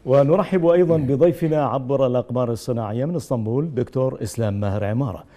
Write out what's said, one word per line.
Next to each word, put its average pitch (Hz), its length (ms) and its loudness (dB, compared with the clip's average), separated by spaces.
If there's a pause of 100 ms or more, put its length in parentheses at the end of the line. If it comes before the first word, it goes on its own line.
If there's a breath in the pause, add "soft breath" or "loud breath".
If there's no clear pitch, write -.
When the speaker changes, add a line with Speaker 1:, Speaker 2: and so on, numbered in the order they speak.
Speaker 1:
ونرحب 165 600 2
أيضًا 170 300 4
Speaker 2:
نعم. 151 100 0
Speaker 1:
بضيفنا 151 600 2
عبر 131 400 0
الأقمار 123 460 -2
الصناعية 113 520 -4
من 170 120 -4
اسطنبول 131 580 -4
دكتور 127 480 -2
إسلام 104 380 -4
ماهر 101 240 -2
عمارة، 107 400 -4 (120)